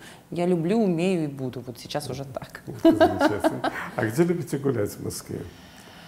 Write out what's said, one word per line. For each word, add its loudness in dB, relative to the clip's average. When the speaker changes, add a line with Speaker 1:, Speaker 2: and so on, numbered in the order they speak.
Speaker 1:
Я 0
люблю, 2
умею 2
и -2
буду. -6
Вот -12
сейчас -6
уже -6
так. -6
Speaker 2:
Замечательно. 4
А 0
где 2
любите 0
гулять 0
в -12
Москве? -8